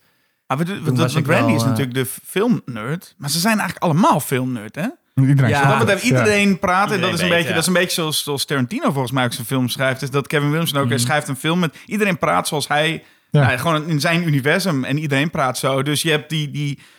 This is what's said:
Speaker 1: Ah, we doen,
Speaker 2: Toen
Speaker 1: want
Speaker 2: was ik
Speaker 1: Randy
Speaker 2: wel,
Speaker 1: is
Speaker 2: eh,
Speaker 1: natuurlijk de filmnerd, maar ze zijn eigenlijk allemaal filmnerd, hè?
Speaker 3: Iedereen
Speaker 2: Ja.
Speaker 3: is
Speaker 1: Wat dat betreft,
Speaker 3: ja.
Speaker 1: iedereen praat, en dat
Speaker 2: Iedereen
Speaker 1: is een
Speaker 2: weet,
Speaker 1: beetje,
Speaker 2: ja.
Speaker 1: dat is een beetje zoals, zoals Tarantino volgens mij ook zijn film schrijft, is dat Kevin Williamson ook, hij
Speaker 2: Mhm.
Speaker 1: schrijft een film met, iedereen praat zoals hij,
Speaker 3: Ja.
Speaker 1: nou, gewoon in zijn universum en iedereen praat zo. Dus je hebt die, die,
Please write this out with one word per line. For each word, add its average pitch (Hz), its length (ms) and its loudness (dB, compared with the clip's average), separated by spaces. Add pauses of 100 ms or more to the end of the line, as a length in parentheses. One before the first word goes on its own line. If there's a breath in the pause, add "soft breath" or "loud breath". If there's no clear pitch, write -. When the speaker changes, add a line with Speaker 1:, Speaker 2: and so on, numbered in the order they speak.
(460)
Speaker 1:
Ah, 135 120 -4
we 170 60 -2
doen, 190 120 -6
Speaker 2:
Toen - 80 -10
Speaker 1:
want 135 140 0
Speaker 2:
was 147 160 0
ik 156 120 0
Speaker 1:
Randy 170 200 4
Speaker 2:
wel, - 80 4
Speaker 1:
is - 80 2
Speaker 2:
eh, 135 60 2
Speaker 1:
natuurlijk 123 280 0
de 127 100 0 (180)
filmnerd, 156 920 -2
maar 139 120 -8
ze 156 80 -2
zijn 214 200 0
eigenlijk - 260 -6
allemaal 185 360 4
filmnerd, 127 540 -4
hè? 160 120 -6 (280)
Speaker 3:
Iedereen 135 360 4
Speaker 2:
Ja. 143 100 2
Speaker 3:
is 139 80 4
Speaker 1:
Wat 139 100 4
dat - 80 -
betreft, 190 160 2
Speaker 3:
ja. 233 60 0 (100)
Speaker 1:
iedereen 202 400 4
praat, 196 320 2
en 196 100 0
dat 185 100 0
Speaker 2:
Iedereen - 40 -4
Speaker 1:
is 165 60 -2
een 180 80 0
Speaker 2:
weet, 170 60 4
Speaker 1:
beetje, 170 140 2
Speaker 2:
ja. 110 60 -2
Speaker 1:
dat 160 80 2
is 156 40 0
een 175 140 2
beetje 185 200 0
zoals, 156 220 -2
zoals 143 220 -4
Tarantino 180 460 -2
volgens 135 220 -2
mij 131 120 0
ook 120 80 -2
zijn 117 140 -10
film 127 220 -2
schrijft, 131 340 -2
is 135 80 -6
dat 135 160 -2
Kevin 147 240 0
Williamson 156 300 -2
ook, 131 80 0
hij 120 80 0
Speaker 2:
Mhm. 120 80 0
Speaker 1:
schrijft 147 240 -2
een 131 80 -6
film 165 220 -2
met, 170 180 -2 (100)
iedereen 202 320 -2
praat 175 300 0
zoals 147 200 -4
hij, 156 360 0 (260 soft breath)
Speaker 3:
Ja. 143 160 4
Speaker 1:
nou, 123 120 2
gewoon 160 280 0
in 156 140 0
zijn 170 260 0
universum 147 580 0
en 131 140 -2
iedereen 151 320 0
praat 135 280 -2
zo. 135 240 0
Dus 143 200 -2
je 160 80 0
hebt 147 200 -2
die, 151 200 -4
die, 143 280 -6 (200 soft breath)